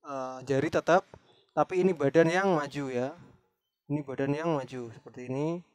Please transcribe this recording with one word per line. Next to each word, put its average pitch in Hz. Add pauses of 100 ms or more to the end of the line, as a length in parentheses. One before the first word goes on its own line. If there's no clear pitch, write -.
eh, 131
jari 135
tetap, 165 (480)
tapi 180
ini 180
badan 147
yang 185
maju 143
ya. 127 (720)
Ini 147
badan 135
yang 165
maju 127
seperti 123
ini. 160 (120)